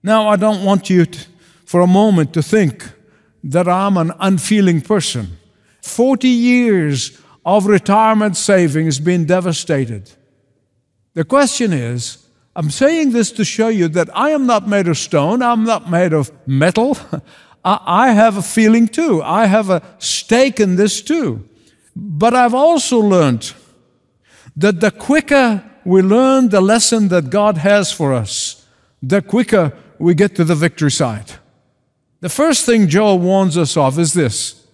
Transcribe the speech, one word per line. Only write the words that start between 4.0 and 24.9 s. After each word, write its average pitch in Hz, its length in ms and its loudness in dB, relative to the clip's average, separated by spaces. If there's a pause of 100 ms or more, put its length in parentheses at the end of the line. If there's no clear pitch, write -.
unfeeling 190 640 0
person. 117 580 -6 (420)
Forty 254 480 0
years 233 920 0 (240)
of 190 220 0
retirement 208 680 2
savings 160 640 0
been 170 280 0
devastated. 143 840 -4 (1040)
The 165 100 -4
question 247 480 0
is, 123 540 -8 (300)
I'm 151 140 -4
saying 294 420 0
this 226 200 0
to 214 120 -2
show 220 240 -2
you 202 200 0
that 175 280 -2
I 262 140 0
am 294 160 0
not 226 200 0
made 202 220 0
of 156 100 -2
stone, 220 420 -2
I'm 240 220 0
not 220 260 -2
made 175 240 0
of 151 200 -2 (160)
metal. 180 480 0 (340)
<laughs> - 340 -20
I, 196 220 0
I 226 240 2
have 214 260 4
a 196 60 -6
feeling 226 460 2
too. 247 340 -2
I 196 240 0
have 196 240 2
a 175 120 0 (160)
stake - 600 -2
in 190 160 2
this 196 260 0
too. 180 480 -6 (460)
But 196 400 -2
I've 247 200 2
also 285 440 2
learned 175 560 0 (1000)
that 175 240 0
the 208 100 2